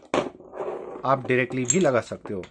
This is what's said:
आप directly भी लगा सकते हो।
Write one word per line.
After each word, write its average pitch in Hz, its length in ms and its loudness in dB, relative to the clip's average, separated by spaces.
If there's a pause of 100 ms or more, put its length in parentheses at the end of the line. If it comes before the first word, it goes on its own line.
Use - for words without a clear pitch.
(1040)
आप 131 220 2
directly 127 380 2
भी 156 140 4
लगा 135 220 4
सकते - 320 -8
हो। 92 180 -6